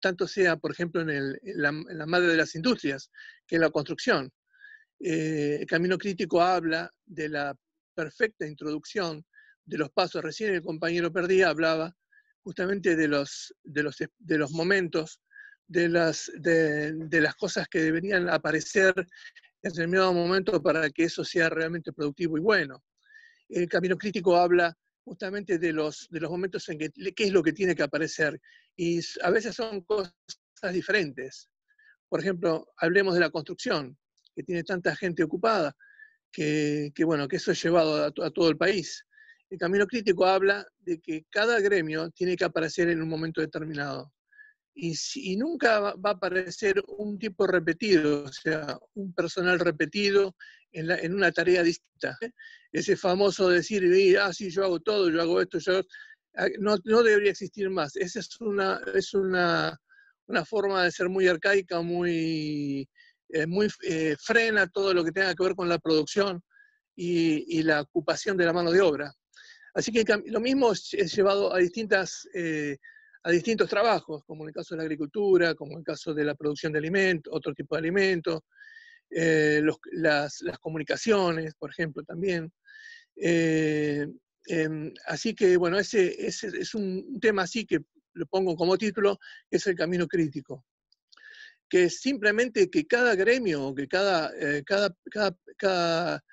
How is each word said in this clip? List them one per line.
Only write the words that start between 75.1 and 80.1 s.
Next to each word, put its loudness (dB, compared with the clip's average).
como -12
en -12
el -14
caso -6
de 0
la 0
producción -4
de -2
alimentos, 0
otro -4
tipo -6
de -2
alimentos, 0
eh, 4
los, 2
las, 0